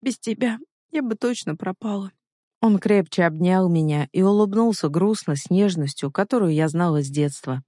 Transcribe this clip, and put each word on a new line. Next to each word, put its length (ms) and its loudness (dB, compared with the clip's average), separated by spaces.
Без 180 -4
тебя 400 -2
я 100 -4
бы 140 -2
точно 400 -4
пропала. 560 -6
Он 180 4
крепче 440 2
обнял 460 2
меня 420 2
и 100 0
улыбнулся 680 2
грустно, 460 0
с 140 -8
нежностью, 640 0
которую 420 0
я 140 2
знала 360 0
с 60 -6
детства. 580 -4